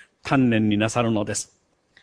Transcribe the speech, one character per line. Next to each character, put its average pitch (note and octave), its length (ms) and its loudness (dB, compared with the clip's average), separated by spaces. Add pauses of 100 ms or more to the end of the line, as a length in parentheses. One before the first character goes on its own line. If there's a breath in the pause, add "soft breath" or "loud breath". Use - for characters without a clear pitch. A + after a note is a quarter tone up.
(220 loud breath)
丹 C3+ 260 2
念 A2 200 2
に G#2 100 2
な A2 120 0
さ A#2+ 120 -2
る A2+ 80 0
の G#2+ 140 -2
で G#2 100 -8
す。 - 240 -12 (440 soft breath)